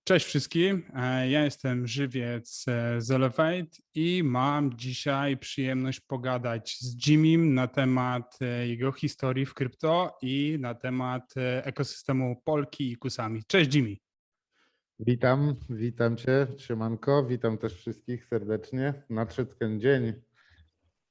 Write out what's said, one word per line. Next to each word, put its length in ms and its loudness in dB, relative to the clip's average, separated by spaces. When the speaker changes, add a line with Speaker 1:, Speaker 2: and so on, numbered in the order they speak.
Speaker 1:
cześć 220 4
wszystkim. 580 0
E, 340 0
ja 140 4
jestem 440 -2
Żywiec, 800 -4
e, 340 0
z 100 -2
Elevate 680 2
i 280 2
mam 540 0
dzisiaj 600 -2
przyjemność 640 -4
pogadać 800 -6
z 280 -6
Jimmym 460 6
na 140 2
temat, 760 0
e, 260 -2
jego 240 -2
historii 540 -2
w 80 -8
krypto 680 0
i 400 0
na 140 -6
temat, 640 -4
e, 280 -2
ekosystemu 800 -2
Polki 460 0
i 60 -8
Kusami. 500 -6
Cześć, 280 4
Jimmy. 200 2
Speaker 2:
Witam, 560 2
witam 480 -2
cię, 300 2
siemanko, 680 0
witam 320 -2
też 180 -6
wszystkich 500 -8
serdecznie. 680 -2
Nadszedł 460 -4
ten 240 -2
dzień 340 2